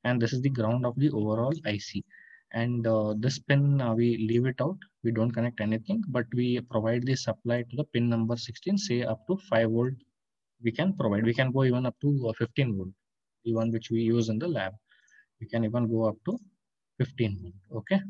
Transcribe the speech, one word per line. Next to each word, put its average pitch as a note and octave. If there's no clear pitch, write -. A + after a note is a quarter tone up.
And B2
this A#2
is B2+
the C#3
ground A#2
of A#2+
the D3
overall A2+
I G#2+
C. -
And, A#2
uh, G#2+
this B2+
pin, C#3+
uh, A#2
we A#2
leave A#2+
it C3
out. F3+
We A2+
don't A#2
connect A#2+
anything, A2+
but B2
we B2
provide B2
the C3
supply A#2+
to A#2+
the D3
pin A#2+
number A#2
sixteen, F3+
say B2
up -
to F#3+
five A2+
volt A#2+
we A#2
can F#3+
provide. G#2+
We A#2
can C3
go C3+
even B2+
up -
to, C#3
uh, A2
fifteen A#2
volt, F#2+
the A#2
one A2+
which A2+
we A2+
use A2+
in G#2+
the E3
lab. G2+
We A#2
can A#2
even A2+
go A2+
up G#2+
to A#3+
fifteen G#2+
volt, F#2
okay? G3